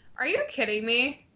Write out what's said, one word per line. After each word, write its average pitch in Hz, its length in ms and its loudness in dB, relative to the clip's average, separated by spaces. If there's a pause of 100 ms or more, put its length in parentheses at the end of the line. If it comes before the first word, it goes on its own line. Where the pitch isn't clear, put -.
(200)
Are 254 80 0
you 480 220 0
kidding 214 360 0
me? 247 400 0 (100)